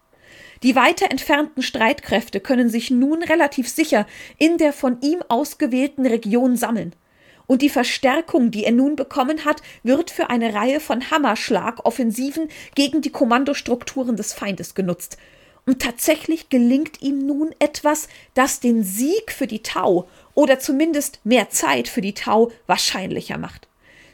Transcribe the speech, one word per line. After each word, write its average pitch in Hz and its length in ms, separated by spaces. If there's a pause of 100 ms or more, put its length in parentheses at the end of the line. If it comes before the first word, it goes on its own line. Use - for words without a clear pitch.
(640)
Die 254 120
weiter 277 340
entfernten 285 540
Streitkräfte 226 800
können 247 280
sich 233 220
nun 285 320
relativ 320 460
sicher 277 360 (320)
in 330 200
der 294 160
von 254 260
ihm 311 200 (100)
ausgewählten 262 760
Region 233 520
sammeln. 214 360 (540)
Und 254 140
die 285 80
Verstärkung, 262 840
die 208 140
er 226 80
nun 277 240
bekommen 277 480
hat, 302 180 (180)
wird 277 300
für - 180
eine 226 240
Reihe 262 280
von 247 280
Hammerschlag-Offensiven 247 1400 (260)
gegen 277 260
die 269 80
Kommandostrukturen 247 1080
des 208 160
Feindes 196 420
genutzt. 180 420 (480)
Und 254 160
tatsächlich 311 680
gelingt 262 520
ihm 277 240
nun 294 340
etwas, 302 500 (240)
das 262 260
den 233 240
Sieg 262 480
für - 160
die 220 160
Tau - 440 (260)
oder 269 260
zumindest 294 640
mehr 220 260
Zeit - 380
für - 140
die 196 120
Tau 226 380 (160)
wahrscheinlicher - 720
macht. - 300 (460)